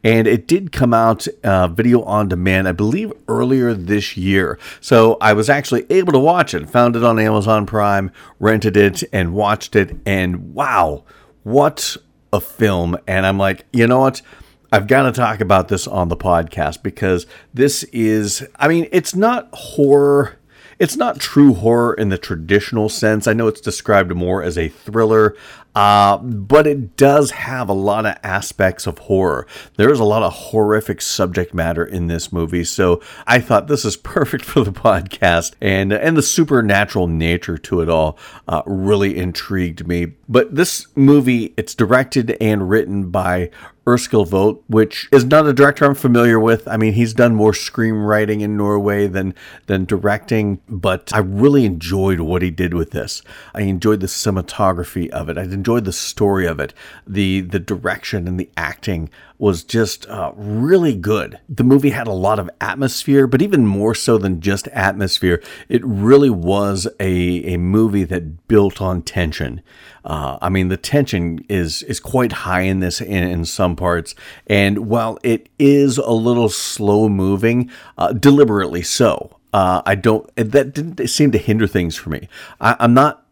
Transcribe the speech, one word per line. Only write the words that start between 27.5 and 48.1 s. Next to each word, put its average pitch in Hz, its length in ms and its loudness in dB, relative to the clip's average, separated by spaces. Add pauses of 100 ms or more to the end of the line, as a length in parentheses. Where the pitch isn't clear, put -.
a 98 60 0
lot 101 320 0
of 101 180 -4
aspects 95 600 -4
of 90 120 -8
horror. 90 480 0 (300)
There 110 140 6
is 135 100 4
a 110 40 2
lot 107 180 2
of 90 100 0
horrific 107 680 -2
subject 90 540 -4
matter 82 300 -2
in 85 240 -6
this 85 240 -6
movie, 85 320 -4
so 90 360 0 (260)
I 123 120 2
thought 156 300 0
this 147 160 -2
is 107 120 -4
<laughs> - 0 -
perfect - 480 -4
for - 160 0
the 98 120 0
podcast, 92 880 0
and, 98 320 0
and 160 240 0
the 147 60 4
supernatural 104 840 0
nature 82 500 -2
to 87 260 -4
it 80 60 -2
all, 78 300 0 (300)
uh, 82 180 -4
really 98 500 0
intrigued 87 720 -6
me. 87 280 -4 (140)
But 123 280 2
this - 400 -2
movie, 135 600 4
it's - 180 -8
directed 120 680 0
and 104 280 0
written 98 420 0
by 90 400 -2 (360)
Erskil 120 400 2
Vogt, 101 400 0
which 110 460 0
is 135 120 6
not 151 220 4
a 143 60 2
director 143 320 4
I'm 143 100 2
familiar 120 460 4
with. 113 260 2
I 113 100 -6
mean, 110 180 2
he's 113 200 0
done 120 220 4
more 107 160 4
screenwriting 107 880 -2